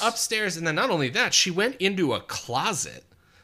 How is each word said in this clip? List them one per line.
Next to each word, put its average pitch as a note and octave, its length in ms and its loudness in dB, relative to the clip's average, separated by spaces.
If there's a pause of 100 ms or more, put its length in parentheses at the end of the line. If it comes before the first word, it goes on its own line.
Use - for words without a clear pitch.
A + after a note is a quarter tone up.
upstairs, G#3+ 540 0
and E3 100 -4
then D#3 80 0
not A3+ 160 2
only D3+ 200 2
that, G#3 220 0
she - 180 4
went G#3+ 260 0
into F#3 380 2
a G2 60 -2
closet. B2+ 840 -4 (400)